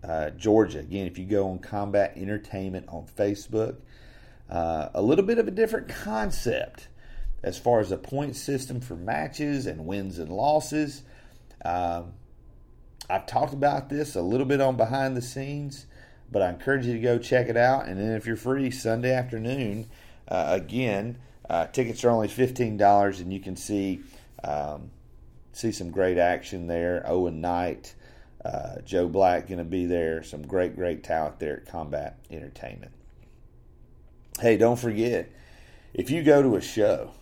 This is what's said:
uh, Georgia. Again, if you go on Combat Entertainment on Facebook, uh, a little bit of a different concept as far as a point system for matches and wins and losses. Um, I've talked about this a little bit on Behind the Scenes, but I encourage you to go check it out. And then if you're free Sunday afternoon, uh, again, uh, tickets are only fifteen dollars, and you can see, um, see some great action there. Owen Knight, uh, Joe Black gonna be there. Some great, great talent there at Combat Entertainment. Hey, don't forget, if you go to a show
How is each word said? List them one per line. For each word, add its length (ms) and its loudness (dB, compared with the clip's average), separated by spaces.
uh, 280 -2
Georgia. 480 4
Again, 280 -6
if 100 -10
you 80 -8
go 240 0
on 100 -6
Combat 560 -2
Entertainment 760 -6
on 160 -12
Facebook, 720 -2
uh, 440 -2
a 80 0
little 240 6
bit 140 2
of 80 2
a 40 -6
different 380 -2
concept 1000 -4
as 160 -6
far 220 4
as 120 0
a 60 -2
point 380 -6
system 440 -6
for 160 -10
matches 680 -4
and 220 -6
wins 320 -4
and 120 -6
losses. 720 0
Um, 480 -2
I've 160 0
talked 280 0
about 360 0
this 260 -4
a 60 0
little 240 2
bit 160 4
on 160 4
Behind 400 2
the 40 -4
Scenes, 680 -8
but 100 2
I 80 4
encourage 360 0
you 80 0
to 60 -2
go 180 4
check 320 2
it 80 2
out. 300 4
And 120 -6
then 160 0
if 100 -6
you're 120 -2
free 340 0
Sunday 420 0
afternoon, 720 -2
uh, 220 0
again, 680 0
uh, 180 2
tickets 380 -2
are 40 8
only 200 4
fifteen 480 0
dollars, 420 6
and 140 -6
you 60 -6
can 180 -8
see, 440 -2
um, 480 -6
see 200 -4
some 200 -6
great 260 4
action 500 2
there. 380 0
Owen 360 0
Knight, 540 -4
uh, 400 -8
Joe 240 2
Black 400 4
gonna 160 -6
be 220 0
there. 360 0
Some 240 -12
great, 280 0
great 280 -2
talent 360 -2
there 180 -4
at 80 -16
Combat 520 -8
Entertainment. 640 -14
Hey, 160 6
don't 240 4
forget, 500 0
if 160 -4
you 140 0
go 180 8
to 140 6
a 60 2
show 500 0